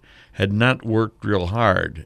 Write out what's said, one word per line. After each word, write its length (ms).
had 180
not 340
worked 380
real 240
hard. 580